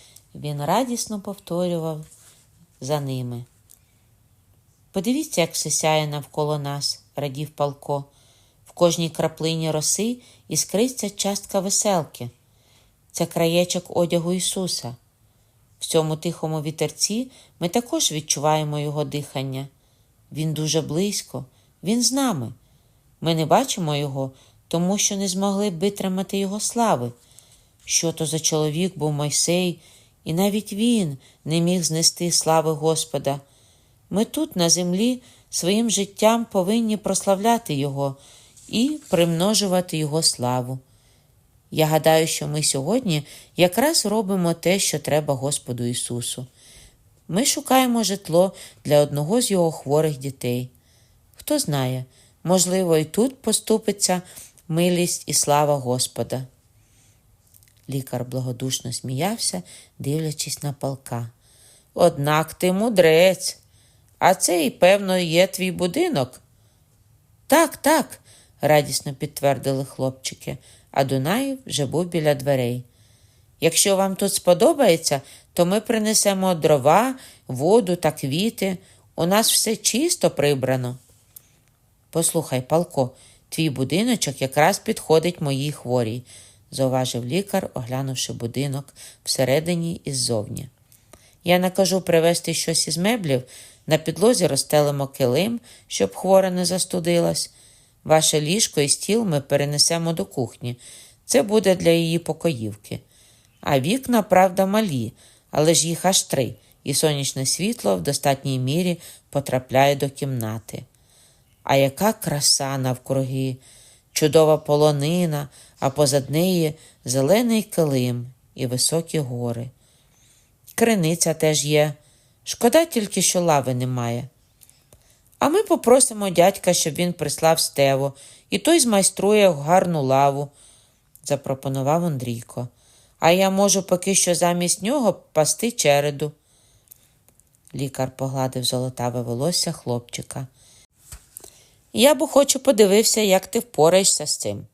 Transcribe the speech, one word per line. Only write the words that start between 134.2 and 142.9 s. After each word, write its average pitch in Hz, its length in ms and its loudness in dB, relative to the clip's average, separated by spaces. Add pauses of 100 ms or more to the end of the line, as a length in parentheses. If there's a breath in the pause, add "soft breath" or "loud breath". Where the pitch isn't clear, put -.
замість 175 460 0
нього 226 320 0
пасти - 580 -2
череду». 143 600 0 (1400 soft breath)
Лікар 131 420 -4
погладив 131 460 -4
золотаве 123 580 -4
волосся 131 500 -2
хлопчика. - 760 -8 (1500 loud breath)
«Я 262 220 6
б 262 60 -2
охоче 277 380 2
подивився, 214 600 4